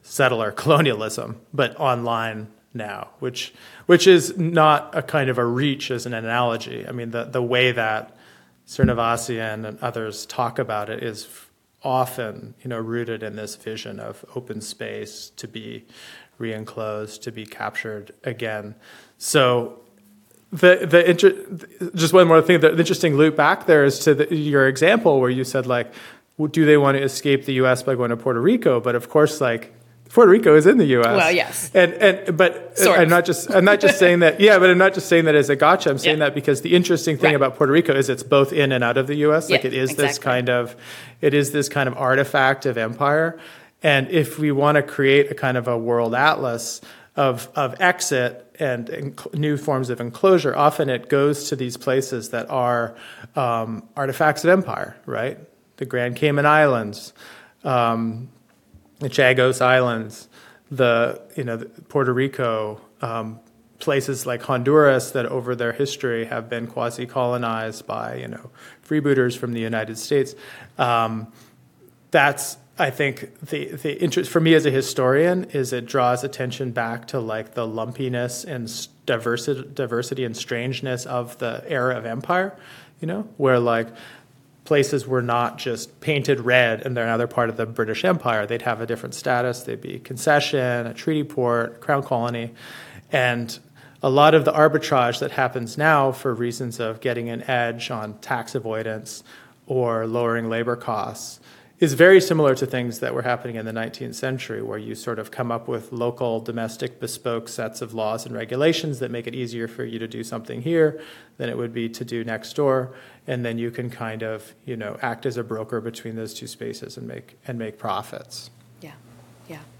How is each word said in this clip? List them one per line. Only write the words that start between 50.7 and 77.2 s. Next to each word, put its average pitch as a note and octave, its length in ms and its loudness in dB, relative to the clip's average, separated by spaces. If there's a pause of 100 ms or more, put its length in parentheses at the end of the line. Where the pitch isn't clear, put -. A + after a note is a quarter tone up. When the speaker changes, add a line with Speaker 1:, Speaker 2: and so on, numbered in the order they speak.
Speaker 1:
it B2 200 -4
goes C#3+ 400 0
to C#3 80 -4
these B2 180 -8
places C3 540 -4
that A#2 200 -8
are, A#2+ 460 -2 (400)
um, A2+ 480 -4 (140)
artifacts C#3+ 480 0
of E3 40 6
empire, F#3 460 0 (100)
right? A#2 340 -6 (380)
The C#3 80 -8
Grand B2 300 -4
Cayman C#3+ 300 2
Islands, C3+ 680 2 (540)
um, A#2 640 -2 (680)
the C#3 100 -6
Chagos B2+ 520 4
Islands, A#2+ 680 0 (420)
the, A#2+ 500 0 (140)
you C#3+ 80 -6
know, A#2 140 -6
the A#2 80 -12
Puerto - 480 -4
Rico, A#2 680 -4 (220)
um, A2+ 400 -8 (380)
places C#3 460 -2
like B2 180 -4
Honduras C3+ 680 4
that B2 140 -2
over B2 280 -4
their A#2 200 -4
history A#2+ 520 -4
have A#2 240 -8
been A#2 160 -6
quasi-colonized A#2+ 1200 -6
by, A2+ 300 -8
you B2 140 -12
know, A2+ 200 -16 (380)
freebooters C3+ 500 0
from A#2+ 140 -8
the A#2 80 -6
United A2+ 380 -6
States. C#3 360 -2 (440)
Um, A2+ 500 -2 (840)
that's, C#3+ 440 0 (240)
I C#3 100 0
think, C3+ 520 -6
the, C#3+ 320 -8
the - 280 -6
interest F3 300 -2
for E3+ 80 2
me D#3+ 140 4
as D#3 120 4
a C#3 60 2
historian C#3 800 0
is C3 220 -4
it A#2+ 120 -6
draws B2 380 0
attention B2+ 480 -8
back A#2 360 -6
to, C3+ 120 -6
like, A2 340 -8